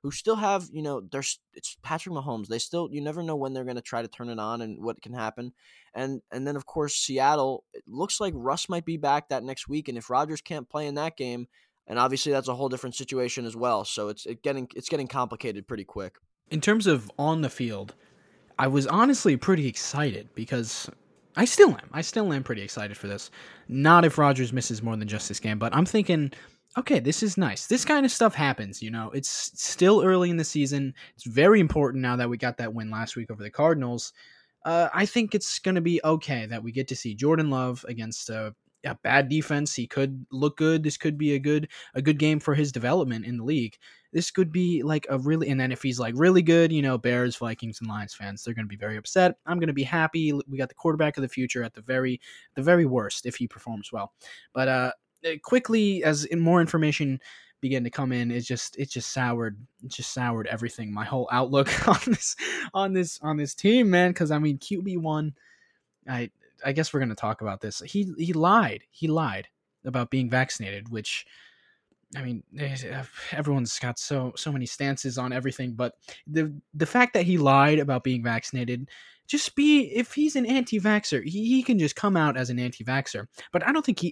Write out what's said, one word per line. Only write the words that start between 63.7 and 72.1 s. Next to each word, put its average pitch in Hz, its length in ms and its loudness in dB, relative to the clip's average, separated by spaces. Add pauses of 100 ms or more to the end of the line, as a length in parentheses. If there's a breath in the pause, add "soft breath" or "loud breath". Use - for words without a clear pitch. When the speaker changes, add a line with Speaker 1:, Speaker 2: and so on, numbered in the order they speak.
Speaker 2:
man. 180 240 6
'Cause, 156 160 0
I 151 80 2
mean, 147 200 2
Q 196 240 -6
B 190 140 -4
one, 156 380 -2 (760 soft breath)
I, 120 220 -4 (340)
I 139 80 0
guess 156 220 0
we're 143 60 2
gonna 117 160 0
talk 110 260 -4
about 101 200 -6
this. 107 180 -8
He, 196 380 -4
he 170 160 -2
lied. 160 560 2
He - 180 -4
lied 139 400 -2 (360)
about 123 260 -4
being 131 200 0
vaccinated, 113 600 -2
which, - 360 -8 (880 soft breath)